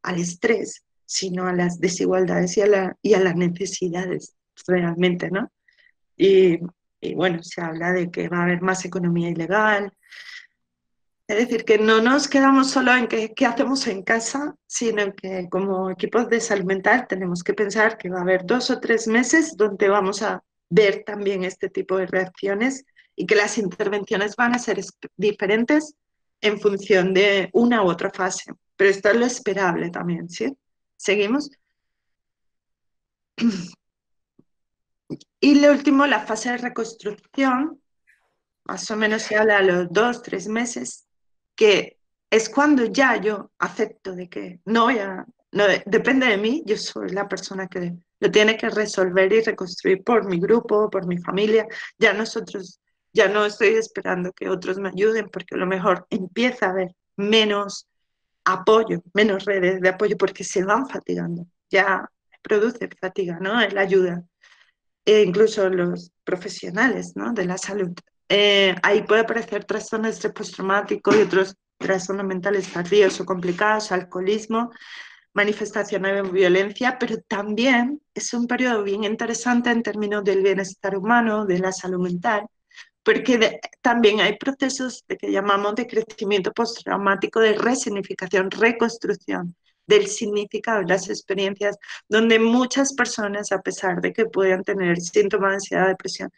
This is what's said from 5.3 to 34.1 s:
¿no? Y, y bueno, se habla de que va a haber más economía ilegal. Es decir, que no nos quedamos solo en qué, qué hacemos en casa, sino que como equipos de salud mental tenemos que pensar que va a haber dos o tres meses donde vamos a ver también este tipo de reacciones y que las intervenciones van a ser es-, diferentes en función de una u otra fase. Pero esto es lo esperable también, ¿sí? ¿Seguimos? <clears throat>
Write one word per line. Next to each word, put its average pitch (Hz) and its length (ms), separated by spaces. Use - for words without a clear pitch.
¿no? 196 220
Y, 185 440
y - 100
bueno, 170 280
se - 180
habla 170 320
de 175 180
que 170 180
va 175 100
a 175 60
haber 175 180
más 185 220
economía 175 460
ilegal. 202 640
Es 208 100
decir, 233 280
que 214 140
no 220 220
nos 269 280
quedamos 269 420
solo 247 240
en 240 140
qué, 220 260
qué 269 120
hacemos 247 400
en 196 160
casa, 226 520
sino 208 480
que 185 360
como 190 400
equipos 208 380
de 226 120
salud 202 240
mental 196 440
tenemos 180 340
que 202 120
pensar 220 440
que 180 120
va 185 80
a 175 40
haber 185 220
dos 240 260
o 240 100
tres 226 260
meses 262 500
donde 202 320
vamos 196 340
a 185 200
ver 202 340
también 202 400
este 185 240
tipo 190 280
de 185 100
reacciones 196 760
y 180 100
que 208 100
las 208 220
intervenciones 202 800
van 240 180
a 240 40
ser 208 200
es-, - 200
diferentes 214 800
en 208 200
función 190 540
de 196 380
una 233 300
u 175 80
otra 175 200
fase. 190 420
Pero 196 140
esto 196 200
es 220 60
lo 240 100
esperable 185 640
también, 175 380
¿sí? 233 280
¿Seguimos? 208 540
<clears throat> 190 460